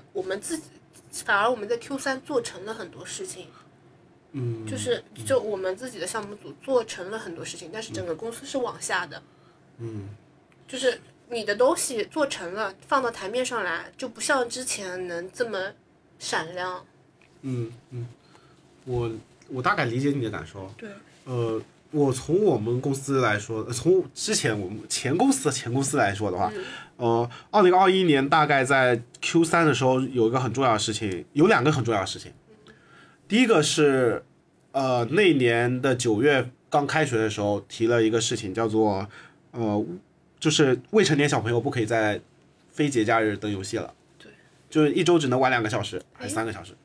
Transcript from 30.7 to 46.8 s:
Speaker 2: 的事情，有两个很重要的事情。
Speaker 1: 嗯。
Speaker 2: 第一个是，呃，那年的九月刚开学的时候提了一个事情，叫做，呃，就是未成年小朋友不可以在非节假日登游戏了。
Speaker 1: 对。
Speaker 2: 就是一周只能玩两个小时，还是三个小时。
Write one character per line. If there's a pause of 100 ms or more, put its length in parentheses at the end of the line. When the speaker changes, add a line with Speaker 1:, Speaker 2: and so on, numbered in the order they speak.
Speaker 2:
的
事
情，
有
两
个
很
重
要
的
事
情。 (360)
Speaker 1:
嗯。 (520)
Speaker 2:
第
一
个
是， (500)
呃，
那
年
的
九
月 (180)
刚
开
学
的
时
候
提
了
一
个
事
情，
叫
做， (460)
呃， (580)
就
是 (100)
未
成
年
小
朋
友
不
可
以
在 (520)
非
节
假
日
登
游
戏
了。 (240)
Speaker 1:
对。 (360)
Speaker 2:
就
是
一
周
只
能
玩
两
个
小
时， (100)
还
是
三
个
小
时。 (120)